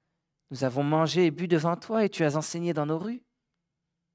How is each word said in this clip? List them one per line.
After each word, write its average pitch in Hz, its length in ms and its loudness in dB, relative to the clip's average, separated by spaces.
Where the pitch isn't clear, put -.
Nous 131 140 -4
avons 131 180 0
mangé 156 440 2
et 165 40 4
bu 156 160 -4
devant 170 300 2
toi 220 280 -2
et 196 60 0
tu 165 140 0
as 147 120 2
enseigné 170 360 -4
dans 151 140 -2
nos 160 120 -2
rues. » 226 240 -8